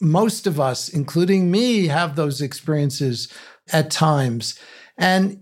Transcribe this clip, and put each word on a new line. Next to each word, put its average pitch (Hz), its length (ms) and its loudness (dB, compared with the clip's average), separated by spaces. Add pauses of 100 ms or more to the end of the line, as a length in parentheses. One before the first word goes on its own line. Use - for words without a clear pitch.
most 202 460 2
of 151 120 0
us, 131 300 -2
including 175 600 2
me, 214 360 2
have 156 280 0
those 147 260 -2
experiences 139 880 -2 (440)
at 156 200 0
times. 131 680 0 (380)
And, 190 440 0